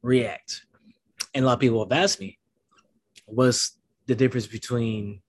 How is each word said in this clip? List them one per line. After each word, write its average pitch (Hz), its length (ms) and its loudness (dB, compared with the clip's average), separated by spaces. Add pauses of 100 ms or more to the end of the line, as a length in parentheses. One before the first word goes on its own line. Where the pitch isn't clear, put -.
react. 120 600 -2 (680)
And 131 100 2
a 131 40 6
lot 123 60 4
of 120 60 -4
people 113 220 2
have 104 100 -2
asked 180 280 2
me, 98 180 -14 (880)
"What's 120 500 0 (300)
the 131 80 0
difference 123 320 0
between 110 840 -6